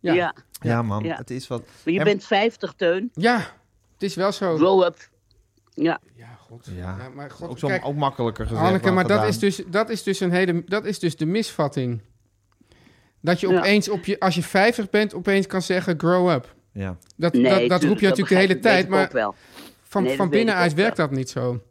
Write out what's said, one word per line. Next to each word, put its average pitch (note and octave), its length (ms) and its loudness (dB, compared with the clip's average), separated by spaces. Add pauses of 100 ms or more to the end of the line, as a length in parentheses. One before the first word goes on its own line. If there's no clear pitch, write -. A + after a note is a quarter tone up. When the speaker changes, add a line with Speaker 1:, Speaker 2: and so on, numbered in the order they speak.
Speaker 1:
Ja. F3 120 -2
Speaker 2:
Ja. F3 220 0 (260)
Speaker 3:
Ja, A#2 220 0
man, G#2+ 220 -4
Speaker 2:
Ja. E3 120 -6
Speaker 3:
het - 140 -14
is B2+ 180 -10
wat. A#2+ 140 -8 (220)
Speaker 2:
Maar D#3+ 100 -2
je F#3+ 40 0
Speaker 3:
En D#3+ 60 0
Speaker 2:
bent G3+ 200 2
vijftig, G#3 520 -2
Teun. F#3+ 380 -2
Speaker 1:
Ja, A#3 220 2 (560)
het - 100 -12
is G3 120 -6
wel F#3+ 180 0
zo. F#3 240 -2
Speaker 2:
Grow F#3 260 4
up. F3 140 0 (800)
Ja. D#3+ 260 -2 (160)
Speaker 1:
Ja, A2+ 100 -20 (220)
god. A#2 280 -20
Speaker 3:
Ja. F2+ 220 -8
Speaker 1:
Ja, B2+ 160 -14
maar C#3+ 160 -16
god, - 180 -14
Speaker 3:
Ook B2+ 100 -12
zo, D#3 80 -4
Speaker 1:
kijk, F3+ 200 -2
Speaker 3:
ook C#3+ 100 -4
makkelijker B2 500 -2
gezegd A2+ 180 -2
Speaker 1:
Hanneke, F#3 200 2
Speaker 3:
dan F#3+ 100 4
Speaker 1:
maar F#3 120 2
dat G3+ 60 2
Speaker 3:
gedaan. G#3+ 160 2
Speaker 1:
is G#3+ 100 -2
dus, G3+ 320 0
dat G#3+ 200 0
is A3 120 -6
dus F#3+ 180 -2
een F#3 120 0
hele, F3+ 340 2
dat G3+ 180 -2
is F#3+ 140 -4
dus E3+ 180 -2
de D#3 100 -2
misvatting. C#3+ 760 -2 (1200)
Dat E3+ 200 0
je F#3+ 80 -2
Speaker 2:
Ja. F3+ 100 4
Speaker 1:
opeens G3+ 300 2
op G3+ 160 -4
je, G3+ 160 -4
als F#3 140 2
je F3 80 -2
vijftig G#3 480 2
bent, G#3 240 0
opeens G3 320 0
kan F#3+ 160 -4
zeggen, F3+ 360 -2
grow F3+ 320 2
up. C3+ 240 -2 (180)
Speaker 3:
Ja. F#2+ 240 -8 (200)
Speaker 1:
Dat, E3 160 0
Speaker 2:
Nee, A#2+ 100 4
Speaker 1:
dat, B2+ 100 6
dat F#3+ 80 6
roep - 100 2
je F3+ 80 4
Speaker 2:
tuurlijk, F#3+ 220 2
dat - 0 -
Speaker 1:
natuurlijk F#3+ 280 2
de F#3+ 60 4
hele F#3 200 4
Speaker 2:
begrijp - 20 -2
ik, A2+ 60 -10
weet - 0 -
Speaker 1:
tijd, F#3+ 220 4
Speaker 2:
ik - 60 -8
Speaker 1:
maar F#3+ 140 2
Speaker 2:
ook - 80 -8
wel. G#2+ 220 -2 (480)
Speaker 1:
van, - 200 -2
Speaker 2:
Nee, - 140 0
Speaker 1:
van G3+ 80 0
Speaker 2:
dat E3 100 -2
weet G#3 60 4
ik A3+ 60 2
Speaker 1:
binnenuit F3+ 240 2
Speaker 2:
ook D3 60 -4
Speaker 1:
werkt G#3 200 0
Speaker 2:
wel. D#3+ 120 0
Speaker 1:
dat C3+ 80 -4
niet C3 140 -6
zo. B2 300 -4 (100)